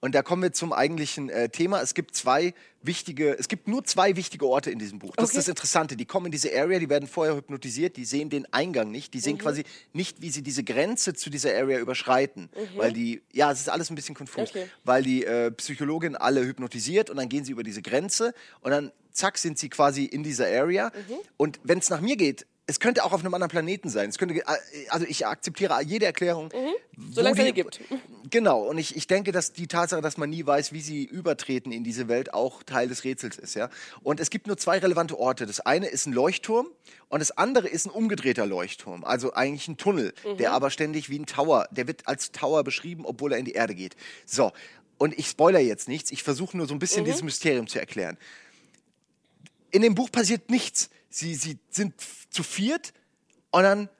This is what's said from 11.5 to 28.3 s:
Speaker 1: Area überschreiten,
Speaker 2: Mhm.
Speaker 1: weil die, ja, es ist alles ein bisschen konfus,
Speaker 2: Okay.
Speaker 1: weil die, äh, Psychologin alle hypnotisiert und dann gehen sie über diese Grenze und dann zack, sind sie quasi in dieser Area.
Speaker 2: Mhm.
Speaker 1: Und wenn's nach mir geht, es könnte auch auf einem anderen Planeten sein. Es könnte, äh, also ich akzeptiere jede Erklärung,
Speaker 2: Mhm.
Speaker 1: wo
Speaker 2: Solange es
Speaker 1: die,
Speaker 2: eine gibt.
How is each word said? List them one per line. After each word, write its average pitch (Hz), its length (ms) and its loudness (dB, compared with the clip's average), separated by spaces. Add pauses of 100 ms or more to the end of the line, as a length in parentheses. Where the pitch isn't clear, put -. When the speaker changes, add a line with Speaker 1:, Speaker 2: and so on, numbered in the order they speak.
Speaker 1:
Area 131 240 2
überschreiten, 127 760 0
Speaker 2:
Mhm. 196 240 -8
Speaker 1:
weil 202 140 2
die, 117 280 -4 (120)
ja, 143 200 4
es 135 80 -2
ist - 80 -4
alles 165 220 -2
ein 165 60 -8
bisschen 147 180 -10
konfus, 196 360 -8
Speaker 2:
Okay. 185 160 -8 (180)
Speaker 1:
weil 127 180 4
die, 127 220 2
äh, 117 260 2
Psychologin 147 680 -4
alle 131 300 4
hypnotisiert 127 640 -2
und - 80 -8
dann 131 100 -4
gehen 139 160 -2
sie 135 80 -8
über 117 120 -6
diese 107 180 -8
Grenze 202 500 0 (280)
und 131 100 -2
dann 143 220 0 (200)
zack, - 240 0
sind 156 220 -4
sie 151 100 -6
quasi 139 360 4
in 139 180 -6
dieser 127 240 0
Area. 156 480 2
Speaker 2:
Mhm. 208 200 -12 (220)
Speaker 1:
Und 147 280 0
wenn's 180 260 2
nach 160 100 0
mir 240 160 0
geht, 160 300 0 (200)
es 147 120 -2
könnte 233 260 4
auch 175 80 2
auf 190 120 2
einem 180 100 -2
anderen 180 160 0
Planeten 175 400 -2
sein. 156 180 0
Es - 80 -8
könnte, 180 200 -2
äh, 170 60 -2 (480)
also 165 140 0
ich 147 220 -2
akzeptiere 151 560 0
jede 196 240 0
Erklärung, 170 480 0
Speaker 2:
Mhm. 262 200 -2 (220)
Speaker 1:
wo - 180 -14
Speaker 2:
Solange 262 180 4
es 208 40 4
Speaker 1:
die, 202 60 6
Speaker 2:
eine 262 100 4
gibt. - 280 -2 (500)